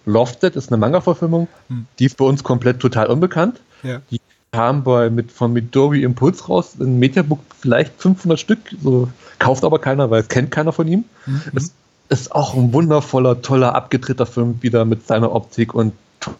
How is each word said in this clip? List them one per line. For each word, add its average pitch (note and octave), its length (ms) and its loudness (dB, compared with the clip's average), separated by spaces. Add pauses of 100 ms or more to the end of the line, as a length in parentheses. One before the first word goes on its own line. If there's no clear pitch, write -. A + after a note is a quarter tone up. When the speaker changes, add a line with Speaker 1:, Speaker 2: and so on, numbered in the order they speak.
Speaker 1:
Lofted B2 500 0
ist C3+ 140 -10
eine A#2 80 0
Manga-Verfilmung, E3 680 0 (200)
Speaker 2:
Hm. A#2+ 180 -8 (120)
Speaker 1:
die B2+ 80 2
ist - 100 -2
bei C3+ 80 0
uns C#3 200 2
komplett B2+ 360 0
total A#2+ 280 0
unbekannt. F3 520 0 (220)
Speaker 2:
Ja. B2+ 180 -8 (100)
Speaker 1:
Die A#2 100 -6 (320)
kam B2+ 320 0
bei, A#2+ 260 2
mit, A#2 220 -4
von A#2+ 200 -2
Midori C3+ 520 0
Impuls B2+ 440 0
raus, F3 300 -2
in B2+ 200 0
Mediabook D3 420 2 (200)
vielleicht C3 400 0
fünfhundert F#3 400 2
Stück, A3 200 0 (220)
so, B2+ 260 2 (300)
kauft C3 260 0
aber D#3 160 2
keiner, C3+ 300 0
weil A2+ 120 4
es - 60 -6
kennt B2 240 -2
keiner D#3 200 -2
von E3 140 -2
ihm. F#3+ 180 0 (220)
Speaker 2:
Mhm. C3+ 160 -4 (140)
Speaker 1:
Es D3 160 -6 (360)
ist - 240 -4
auch - 220 -2
ein B2 180 2
wundervoller, C#3 720 2
toller, C3 320 2
abgedrehter B2+ 520 -2
Film A#2+ 360 -2
wieder A#2 220 2
mit A2+ 240 -2
seiner A2+ 240 0
Optik A#2 420 -4
und A2 180 0 (480)